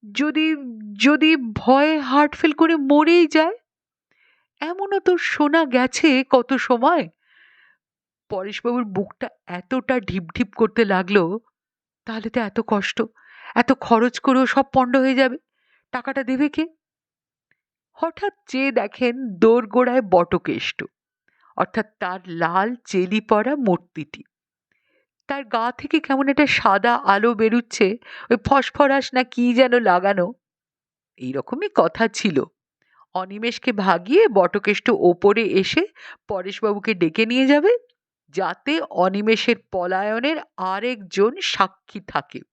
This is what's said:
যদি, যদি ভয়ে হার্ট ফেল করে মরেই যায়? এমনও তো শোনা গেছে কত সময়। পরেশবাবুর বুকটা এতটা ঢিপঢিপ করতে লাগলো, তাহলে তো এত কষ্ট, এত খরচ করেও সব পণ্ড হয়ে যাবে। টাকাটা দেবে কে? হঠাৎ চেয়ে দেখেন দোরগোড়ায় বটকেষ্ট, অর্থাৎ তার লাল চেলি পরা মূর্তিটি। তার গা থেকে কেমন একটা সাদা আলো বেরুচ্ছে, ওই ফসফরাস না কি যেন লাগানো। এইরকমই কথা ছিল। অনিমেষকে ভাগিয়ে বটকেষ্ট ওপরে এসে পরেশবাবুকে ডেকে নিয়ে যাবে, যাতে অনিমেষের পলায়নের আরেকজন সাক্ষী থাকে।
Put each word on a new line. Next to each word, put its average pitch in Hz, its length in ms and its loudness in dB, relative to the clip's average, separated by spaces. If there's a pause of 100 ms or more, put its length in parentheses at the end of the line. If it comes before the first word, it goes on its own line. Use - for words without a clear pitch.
(160)
যদি, 311 400 0 (440)
যদি 302 360 4
ভয়ে 277 640 2
হার্ট 285 360 0
ফেল 320 160 2
করে 330 240 2
মরেই 302 520 4
যায়? 330 280 0 (1040)
এমনও 392 400 -4
তো 359 180 0
শোনা 302 480 0
গেছে 254 640 2
কত 254 240 2
সময়। 254 560 0 (1200)
পরেশবাবুর 214 540 -4
বুকটা 196 460 -6 (180)
এতটা 254 520 -2
ঢিপঢিপ 190 560 -6
করতে 220 300 2
লাগলো, 190 540 0 (680)
তাহলে 220 240 -10
তো 247 120 -4
এত 214 260 -6
কষ্ট, - 340 -2 (540)
এত 240 180 2
খরচ 240 460 0
করেও 262 260 2
সব 269 180 0 (100)
পণ্ড 254 240 0
হয়ে 262 180 2
যাবে। 262 220 0 (540)
টাকাটা 262 320 -6
দেবে 262 260 -2
কে? 311 180 -4 (1300)
হঠাৎ 330 400 -6 (140)
চেয়ে 269 240 -2
দেখেন 240 560 -4
দোরগোড়ায় 233 720 2
বটকেষ্ট, - 840 -2 (760)
অর্থাৎ - 280 -4 (140)
তার 185 280 -6
লাল 175 480 -2 (100)
চেলি 185 360 -2
পরা 220 340 0
মূর্তিটি। 185 680 -4 (1040)
তার 277 180 -8
গা 226 320 -4
থেকে 311 220 -4
কেমন 269 300 0
একটা 277 180 4
সাদা 220 480 2
আলো 220 380 2
বেরুচ্ছে, 220 640 0 (320)
ওই 233 80 2 (100)
ফসফরাস 269 680 0
না 254 100 0
কি 247 300 -2
যেন 247 260 4
লাগানো। 190 540 0 (840)
এইরকমই 139 580 -8
কথা 170 320 0
ছিল। 156 360 -4 (720)
অনিমেষকে 208 580 -8
ভাগিয়ে 202 560 2
বটকেষ্ট 196 640 0
ওপরে 196 480 2
এসে 196 440 0 (420)
পরেশবাবুকে 202 640 -4
ডেকে 175 320 0
নিয়ে 254 220 0
যাবে, 311 300 4 (520)
যাতে 190 520 -4
অনিমেষের 208 760 0 (160)
পলায়নের 208 680 -4 (200)
আরেকজন 202 840 -2
সাক্ষী - 580 -4
থাকে। - 400 -8 (140)